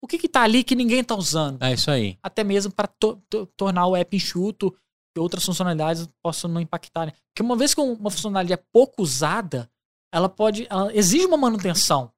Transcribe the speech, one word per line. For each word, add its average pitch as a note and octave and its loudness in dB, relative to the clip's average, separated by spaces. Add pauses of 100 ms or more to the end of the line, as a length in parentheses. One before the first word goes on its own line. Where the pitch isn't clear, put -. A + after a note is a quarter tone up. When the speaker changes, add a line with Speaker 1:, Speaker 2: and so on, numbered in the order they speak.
Speaker 1:
O B3+ -14
que E4 -6
que E4+ -2
tá B3+ 2
ali A3+ 4
que C4 -2
ninguém B3 2
tá A#3+ -4
usando? C#3+ -2
Speaker 2:
É C3 2
isso B2+ 0
aí. A2 0
Speaker 1:
Até G#3 -4
mesmo G3 0
pra G3+ -2
to-, A3 -2
to-, G#3+ -4 (100)
tornar F3+ 0
o F#3 2
app F3+ -2
enxuto F#3+ -2 (420)
e E3 -2
outras F3 -4
funcionalidades E3 -2 (140)
possam E3+ -4
não E3 -2
impactar, E3 -8
né? D#3 -10 (200)
Porque - -4
uma A#3+ 0
vez C#4+ 2
que - 0
um, C4 0
uma G#3 -6
funcionalidade F#3+ -2
é F3 -2 (100)
pouco B3+ 6
usada, D3+ -2 (420)
ela F3+ 2
pode, G#3+ -2
ela G3 -2
exige G#3+ 4
uma F4 4
manutenção. F#3 0